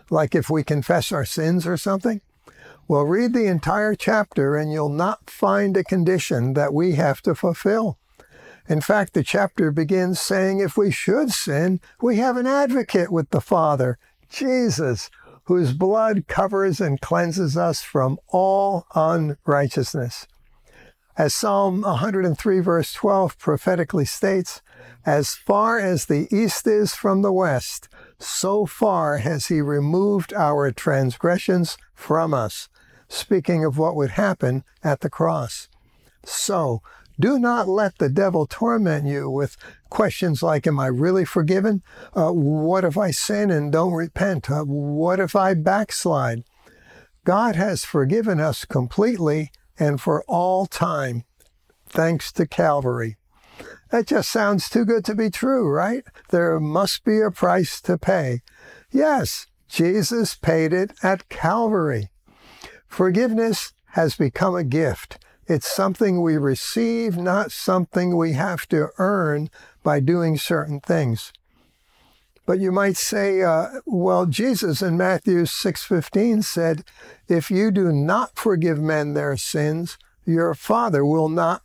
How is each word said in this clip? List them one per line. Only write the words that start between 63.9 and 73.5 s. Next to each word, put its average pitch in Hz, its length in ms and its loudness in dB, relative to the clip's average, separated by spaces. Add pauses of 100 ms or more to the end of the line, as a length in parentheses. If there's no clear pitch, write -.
has 165 260 0
become 180 400 0
a 170 80 -2
gift. 143 600 -2 (220)
It's - 260 -2
something 190 500 0
we 160 160 2
receive, 226 760 -2
not 180 360 -2
something 180 640 0
we 165 160 2
have 170 380 -2
to 151 180 2 (100)
earn 165 500 0 (360)
by 147 160 2
doing 160 380 2
certain 151 420 -4
things. 139 520 -2 (1120)
But 185 160 0
you 185 120 0
might 196 240 2
say, 196 460 0
uh, 175 420 0